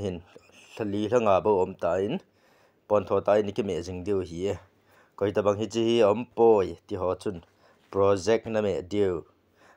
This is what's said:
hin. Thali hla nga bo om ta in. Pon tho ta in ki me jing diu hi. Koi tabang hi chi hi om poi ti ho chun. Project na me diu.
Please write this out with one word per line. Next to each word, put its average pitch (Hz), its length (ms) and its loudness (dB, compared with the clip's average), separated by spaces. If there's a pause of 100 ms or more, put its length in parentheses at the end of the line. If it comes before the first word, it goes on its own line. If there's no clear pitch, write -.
hin. 87 160 -8 (540)
Thali 104 320 -4
hla 123 160 2
nga 95 160 4
bo 107 100 2 (120)
om 95 100 -4
ta - 180 -4 (160)
in. 170 120 -4 (680)
Pon 101 220 2
tho 98 180 0
ta 101 140 4
in 101 100 -4
ki 117 120 -4
me 90 220 -4
jing 90 200 -10
diu 101 160 -2
hi. 87 320 -6 (640)
Koi 101 200 -2
tabang 101 200 2
hi 110 160 -4
chi 113 140 0
hi 117 80 2 (140)
om 107 120 0 (160)
poi 104 400 4 (100)
ti 101 140 -8
ho 90 220 -2
chun. 85 180 -8 (540)
Project 101 500 2
na 110 160 -2
me 98 120 0 (180)
diu. 95 320 0 (540)